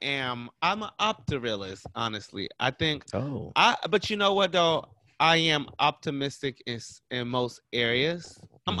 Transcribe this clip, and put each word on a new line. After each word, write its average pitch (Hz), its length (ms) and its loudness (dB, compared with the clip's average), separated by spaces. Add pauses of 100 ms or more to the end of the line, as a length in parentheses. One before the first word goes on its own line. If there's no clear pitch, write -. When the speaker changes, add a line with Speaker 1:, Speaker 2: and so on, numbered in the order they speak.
Speaker 1:
am, 127 480 -4 (120)
I'm 202 220 0
an 208 60 -8 (100)
optirealist, 113 840 -2 (100)
honestly. 107 540 -6 (100)
I 131 120 2
think 151 420 -2
Speaker 2:
Oh. 110 420 -4
Speaker 1:
I, 214 200 6 (140)
but 190 200 0
you 214 80 -2
know 202 160 4
what 196 180 2
though? 165 340 2 (360)
I 165 160 6
am 156 300 2 (120)
optimistic 139 880 -2
in 120 120 -4
s-, - 240 -16 (100)
in 123 180 -2
most 123 320 0 (100)
areas. 127 640 0 (300)
I'm 185 60 -2
Speaker 2:
Mm-hmm. 175 60 -4